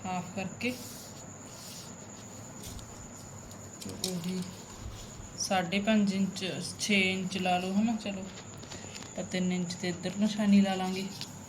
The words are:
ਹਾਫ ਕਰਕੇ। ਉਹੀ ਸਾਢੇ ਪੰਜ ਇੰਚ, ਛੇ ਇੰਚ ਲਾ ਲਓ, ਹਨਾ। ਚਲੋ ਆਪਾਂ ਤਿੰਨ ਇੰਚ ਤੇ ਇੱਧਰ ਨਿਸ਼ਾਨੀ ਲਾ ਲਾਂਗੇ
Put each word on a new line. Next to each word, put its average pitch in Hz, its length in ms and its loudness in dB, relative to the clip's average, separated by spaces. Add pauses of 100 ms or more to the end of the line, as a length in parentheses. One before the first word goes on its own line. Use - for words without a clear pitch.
ਹਾਫ 180 300 -4
ਕਰਕੇ। 214 400 -2 (3000)
ਉਹੀ 180 560 -2 (960)
ਸਾਢੇ 185 420 2
ਪੰਜ 208 340 6
ਇੰਚ, 190 300 2 (360)
ਛੇ 202 200 8 (120)
ਇੰਚ 190 260 0
ਲਾ 180 200 4
ਲਓ, 185 140 0
ਹਨਾ। 220 240 6
ਚਲੋ 190 240 -4
ਆਪਾਂ - 1040 -10
ਤਿੰਨ 180 280 2
ਇੰਚ 175 220 0
ਤੇ 180 140 -2
ਇੱਧਰ 180 300 -2
ਨਿਸ਼ਾਨੀ 202 420 8
ਲਾ 190 140 6
ਲਾਂਗੇ 185 300 0 (440)